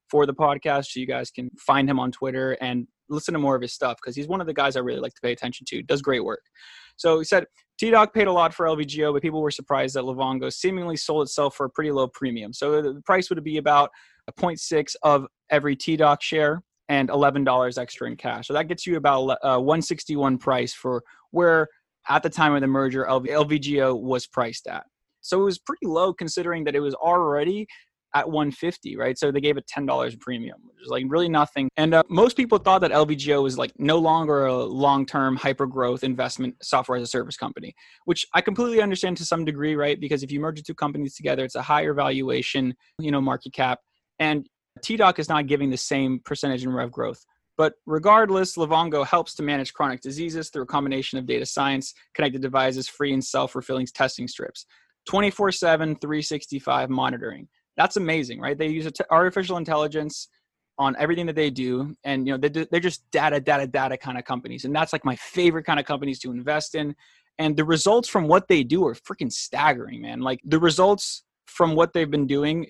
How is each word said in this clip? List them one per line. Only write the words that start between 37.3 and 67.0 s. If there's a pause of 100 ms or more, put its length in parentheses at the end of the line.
company, (400)
which (160)
I
completely
understand
to
some
degree, (100)
right?
Because
if
you
merge
the
two
companies
together,
it's
a
higher (100)
valuation, (240)
you
know,
market
cap. (400)
And (440)
T
doc
is
not
giving
the (100)
same
percentage
in (100)
rev
growth. (400)
But (140)
regardless,
Livongo (140)
helps
to
manage
chronic
diseases
through
a
combination
of
data
science, (200)
connected
devices,
free
and
self-refilling
testing
strips, (400)
twenty-four
seven,
three (100)
sixty-five
monitoring. (300)
That's
amazing,
right?
They
use
a
t-,
artificial
intelligence (500)
on
everything
that
they
do. (100)
And,
you
know,
they
do,
they're
just
data,
data,
data
kind
of
companies.
And
that's,
like,
my
favorite
kind
of
companies
to
invest
in. (440)